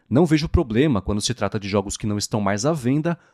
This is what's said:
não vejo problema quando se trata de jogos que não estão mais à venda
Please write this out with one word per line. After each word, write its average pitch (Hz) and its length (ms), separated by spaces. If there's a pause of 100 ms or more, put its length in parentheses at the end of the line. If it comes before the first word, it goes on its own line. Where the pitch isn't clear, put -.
não 151 180
vejo 156 220
problema 127 520
quando 104 200
se 123 120
trata 107 260
de 101 100
jogos 98 280
que - 100
não 104 120
estão 104 220
mais 101 260
à 156 60
venda 151 440 (180)